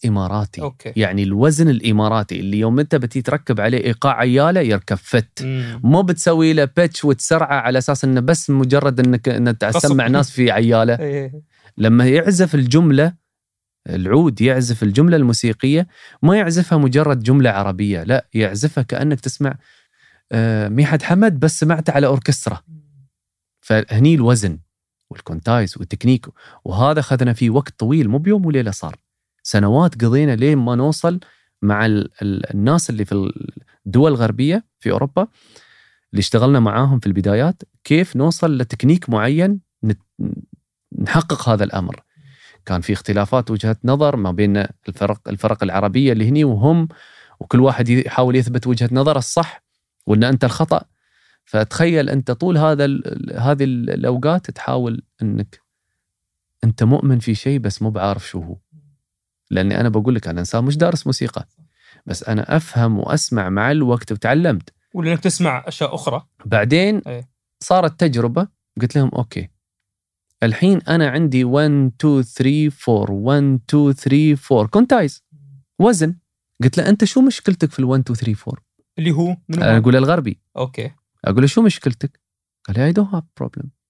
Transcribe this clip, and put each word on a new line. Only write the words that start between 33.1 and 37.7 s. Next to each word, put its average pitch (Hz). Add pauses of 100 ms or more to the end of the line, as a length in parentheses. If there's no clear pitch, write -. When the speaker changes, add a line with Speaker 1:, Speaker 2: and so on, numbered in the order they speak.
Speaker 1:
الدول 131
الغربية 123 (140)
في -
أوروبا 139 (840)
اللي 104
اشتغلنا 123
معاهم 120
في -
البدايات، 101 (220)